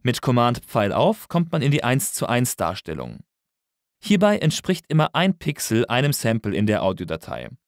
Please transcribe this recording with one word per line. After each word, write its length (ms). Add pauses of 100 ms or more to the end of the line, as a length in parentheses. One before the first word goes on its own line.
Mit 220
Command 420
Pfeil 260
auf 360
kommt 240
man 100
in 80
die 140
eins 300
zu 120
eins 300
Darstellung. 640 (840)
Hierbei 360
entspricht 480
immer 260
ein 240
Pixel 480
einem 260
Sample 440
in 100
der 160
Audiodatei. 680 (180)